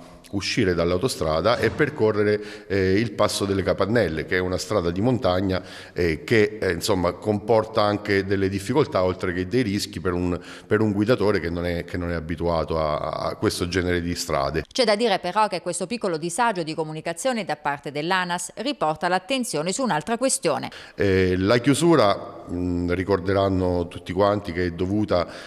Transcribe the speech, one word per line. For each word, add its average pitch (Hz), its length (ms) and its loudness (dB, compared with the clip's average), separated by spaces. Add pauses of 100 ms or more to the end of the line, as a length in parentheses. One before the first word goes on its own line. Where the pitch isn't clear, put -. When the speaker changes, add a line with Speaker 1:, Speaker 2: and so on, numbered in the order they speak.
(340)
Speaker 1:
uscire 95 400 0
dall'autostrada 85 840 0
e 113 120 2
percorrere, 107 960 0
eh, 95 320 2
il 113 140 0
Passo 107 320 0
delle 98 180 0
Capannelle, 92 640 0
che 95 100 0
è 90 40 4
una 90 180 -2
strada 87 320 0
di 87 100 -4
montagna, 95 640 0 (300)
eh, 82 320 0
che, 107 360 2
eh, 92 120 0
insomma, 87 400 0
comporta 107 720 0
anche 104 420 2
delle 98 240 0
difficoltà 98 540 0
oltre 92 300 -2
che 90 140 -2
dei 120 160 0
rischi 101 380 -4
per 90 120 -2
un, 87 260 -2 (280)
per 107 140 2
un 107 120 2
guidatore 104 480 2
che 82 100 -4
non 85 140 -4
è, 85 200 -2
che - 120 -10
non 87 140 -4
è 87 40 -2
abituato 82 640 -2
a, 76 180 0 (320)
a - 80 -6
questo 95 320 0
genere 87 320 0
di 85 140 -4
strade. 76 560 -2
Speaker 2:
C'è - 140 0
da 214 120 4
dire 208 220 0
però 202 300 0
che 180 140 -6
questo 180 240 -6
piccolo 165 300 -4
disagio 175 460 -2
di 156 120 -6
comunicazione 165 680 -4
da 151 120 -4
parte 143 340 -6
dell'anas 175 680 -2
riporta 175 520 -2
l'attenzione 185 640 -2
su 254 100 -4
un'altra 220 360 -2
questione. 156 520 0 (240)
Speaker 1:
Eh, 92 420 4
la 101 220 4
chiusura, 135 920 4
mm, 87 420 0
ricorderanno 92 960 2
tutti - 240 -12
quanti 101 400 2
che 90 140 0
è 87 40 0
dovuta 92 500 0
a 82 60 0 (200)